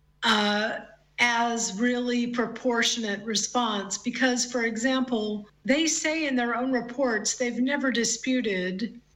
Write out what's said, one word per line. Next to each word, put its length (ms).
uh, 560
as 600
really 480
proportionate 960
response. 720
Because, 480
for 180
example, 840
they 220
say 400
in 80
their 200
own 160
reports 640
they've 240
never 320
disputed 1080